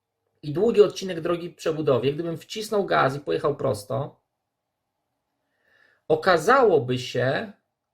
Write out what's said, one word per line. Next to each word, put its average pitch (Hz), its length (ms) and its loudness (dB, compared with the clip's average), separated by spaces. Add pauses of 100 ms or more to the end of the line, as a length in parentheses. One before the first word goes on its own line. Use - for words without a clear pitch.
(420)
i 151 100 -8
długi 202 300 4
odcinek 185 380 -2
drogi 170 300 -4
przebudowie, 143 640 0
gdybym 165 260 -6
wcisnął 208 480 -4
gaz 143 300 0
i 143 40 -10
pojechał 160 360 -2
prosto, 127 640 -6 (1900)
okazałoby 165 880 4
się, 147 540 -4 (420)